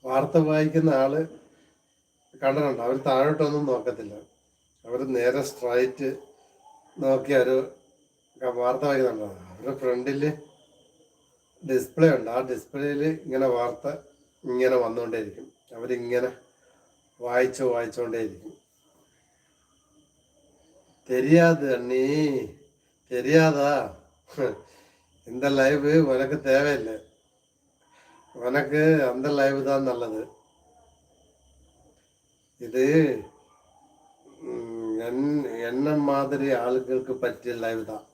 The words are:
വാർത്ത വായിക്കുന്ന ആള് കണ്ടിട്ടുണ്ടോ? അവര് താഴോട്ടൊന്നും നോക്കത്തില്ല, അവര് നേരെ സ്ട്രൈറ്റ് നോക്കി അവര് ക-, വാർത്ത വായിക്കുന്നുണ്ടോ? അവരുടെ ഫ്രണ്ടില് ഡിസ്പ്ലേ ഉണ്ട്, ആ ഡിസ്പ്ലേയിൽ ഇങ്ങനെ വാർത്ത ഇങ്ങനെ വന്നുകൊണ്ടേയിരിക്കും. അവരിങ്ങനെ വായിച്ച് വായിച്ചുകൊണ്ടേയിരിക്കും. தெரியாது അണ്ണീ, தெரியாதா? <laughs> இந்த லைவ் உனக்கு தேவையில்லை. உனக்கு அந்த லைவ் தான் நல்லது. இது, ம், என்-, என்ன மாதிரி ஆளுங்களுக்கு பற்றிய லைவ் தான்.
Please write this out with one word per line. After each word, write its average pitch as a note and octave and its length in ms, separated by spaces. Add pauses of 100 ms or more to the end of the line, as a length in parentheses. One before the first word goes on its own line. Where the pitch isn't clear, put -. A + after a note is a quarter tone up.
വാർത്ത C3+ 320
വായിക്കുന്ന D#3 520
ആള് C#3 380 (1160)
കണ്ടിട്ടുണ്ടോ? C3+ 400
അവര് C3 220
താഴോട്ടൊന്നും D3 600
നോക്കത്തില്ല, A#2 480 (720)
അവര് B2+ 280
നേരെ B2+ 260
സ്ട്രൈറ്റ് B2+ 760 (800)
നോക്കി C3+ 340
അവര് C3 440 (640)
ക-, B2 180
വാർത്ത B2+ 240
വായിക്കുന്നുണ്ടോ? B2+ 420
അവരുടെ G#2+ 520
ഫ്രണ്ടില് C3+ 540 (1400)
ഡിസ്പ്ലേ C3 460
ഉണ്ട്, A2 160
ആ B2+ 100
ഡിസ്പ്ലേയിൽ C#3+ 600
ഇങ്ങനെ C3+ 440
വാർത്ത A#2+ 400 (560)
ഇങ്ങനെ B2+ 320
വന്നുകൊണ്ടേയിരിക്കും. A2+ 760 (240)
അവരിങ്ങനെ B2 540 (920)
വായിച്ച് B2+ 420
വായിച്ചുകൊണ്ടേയിരിക്കും. A#2 920 (2500)
தெரியாது C#3+ 680
അണ്ണീ, B2 300 (1040)
தெரியாதா? C#3+ 840 (300)
<laughs> - 1000
இந்த B2+ 200
லைவ் C#3 400 (240)
உனக்கு C3 320
தேவையில்லை. C3 640 (1300)
உனக்கு C3+ 440 (260)
அந்த C3 220
லைவ் C#3 360
தான் C#3 180
நல்லது. A#2+ 380 (2500)
இது, B2 240 (1600)
ம், A2+ 580
என்-, C3+ 480 (120)
என்ன C3 360
மாதிரி C#3 580
ஆளுங்களுக்கு B2+ 600
பற்றிய A#2+ 420
லைவ் A2+ 300
தான். G#2+ 280